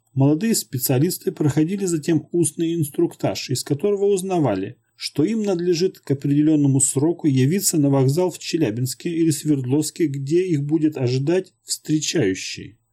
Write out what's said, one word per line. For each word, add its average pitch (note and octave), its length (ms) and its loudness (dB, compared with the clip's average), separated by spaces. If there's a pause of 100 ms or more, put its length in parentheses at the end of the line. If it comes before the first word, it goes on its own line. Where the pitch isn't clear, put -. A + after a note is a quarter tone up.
(160)
молодые D#3 400 2
специалисты C#3+ 760 -2
проходили D#3+ 540 0
затем E3 460 -2
устный E3 420 -2
инструктаж, E3 800 -4
из B2 120 -4
которого G3+ 420 0
узнавали, E3+ 720 0 (180)
что - 280 -4
им G#3+ 200 0
надлежит F3+ 560 0
к - 100 -8
определенному C#3+ 720 2
сроку D#3 480 0
явиться D3 500 2
на C#3+ 140 4
вокзал C#3 400 2
в - 80 -16
Челябинске C3 720 -4
или E3 180 2
Свердловске, D3 800 0
где C#3+ 400 -2
их D3 160 0
будет D3+ 340 0
ожидать C3+ 560 0 (100)
встречающий. - 1160 -4 (140)